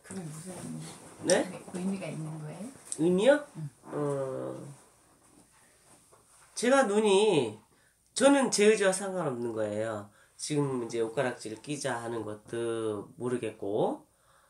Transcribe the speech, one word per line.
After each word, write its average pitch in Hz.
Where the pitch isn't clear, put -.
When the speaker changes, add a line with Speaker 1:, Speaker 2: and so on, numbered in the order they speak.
Speaker 1:
그게 190
무슨 160
Speaker 2:
네? 180
Speaker 1:
의미, 180
의미가 190
있는 156
거예요? 156
Speaker 2:
의미요? 202
Speaker 1:
응. 156
Speaker 2:
어, 135
제가 262
눈이, 196
저는 269
제 202
의지와 202
상관없는 175
거예요. 107
지금 139
이제 117
옷가락지를 113
끼자 135
하는 117
것도 113
모르겠고, 120